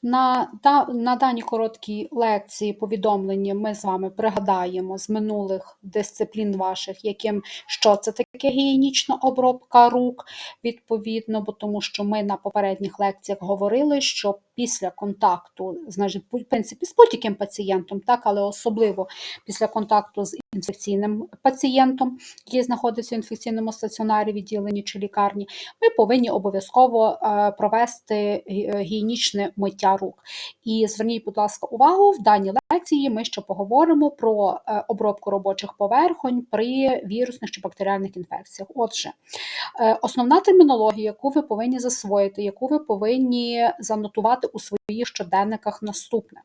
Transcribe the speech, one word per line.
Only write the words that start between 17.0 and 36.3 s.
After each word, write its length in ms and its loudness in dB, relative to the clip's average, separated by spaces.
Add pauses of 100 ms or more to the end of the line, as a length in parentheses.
пацієнтом, 640 -4
так, 240 0
але 180 0
особливо 640 -2 (380)
після 220 -2
контакту 580 -2
з 120 -6 (160)
інфекційним 760 -4 (140)
пацієнтом, 760 2 (280)
який 180 0
знаходиться 520 -4
в 20 -2
інфекційному 560 -6
стаціонарі, 600 -2
відділенні 500 -6
чи 160 -12
лікарні, 480 -2 (340)
ми 80 6
повинні 400 2
обов'язково, 920 2
е, 280 2
провести 1000 -2
гі-, 260 -4
е, 40 -2
гігієнічне 760 -2
миття 420 0
рук. 260 -8 (400)
І 240 0
зверніть, 380 -2
будь 120 -6
ласка, 300 -2
увагу, 440 6
в 120 4
даній 300 6 (180)
лекції 380 0
ми 160 -4
ще 160 -8
поговоримо 680 4
про, 560 0
е, 200 -2
обробку 440 -2
робочих 420 -4
поверхонь 680 2 (100)